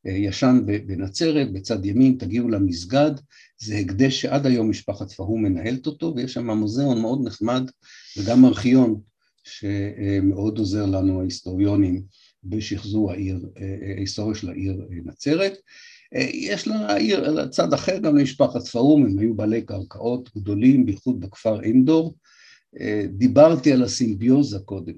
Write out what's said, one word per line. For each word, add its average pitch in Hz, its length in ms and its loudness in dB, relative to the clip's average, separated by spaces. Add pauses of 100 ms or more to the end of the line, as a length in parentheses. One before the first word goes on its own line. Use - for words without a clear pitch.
אה, 95 60 -6
ישן 107 540 2
ב-, 101 200 -2
בנצרת, 101 640 -2
בצד 98 320 -6
ימין, 123 340 4
תגיעו 113 300 -4
למסגד, 98 600 0 (480)
זה 107 180 -8
הקדש 104 440 0
שעד 139 260 -2
היום 113 240 2
משפחת 101 420 -8
פהום 107 300 -4
מנהלת 101 440 -2
אותו, 160 300 -6
ויש 127 160 -6
שם 120 180 -6
מוזיאון 113 500 0
מאוד 131 240 -2
נחמד, 123 460 -4 (480)
וגם 120 260 8
ארכיון, 120 560 4 (440)
שמאוד 98 1120 -2
עוזר 101 280 0
לנו 95 340 0
ההיסטוריונים 92 840 0 (420)
בשחזור 104 680 -4
העיר, 95 440 -6
אה, 98 260 -10
אה, 98 140 -8
ההיסטוריה 104 380 -6
של 92 160 -10
העיר, 95 420 -6
אה, 87 120 -10
נצרת. 180 480 -2 (600)
אה, - 180 -6
יש - 360 -6
לה 214 280 -4
עיר, 196 280 -2
על 156 140 -2
הצד 147 340 -2
אחר 185 260 -4
גם 151 180 2
למשפחת - 500 0
פהום, 135 400 4
הם 98 120 0
היו 113 160 0
בעלי 107 280 -2
קרקעות 110 720 -8
גדולים, 107 500 4
בייחוד 107 340 -4
בכפר 107 400 -4
עין 127 240 4
דור. 160 300 2 (680)
אה, 104 280 -4
דיברתי 139 640 4
על 127 100 4
הסימביוזה 113 760 0
קודם 95 400 -12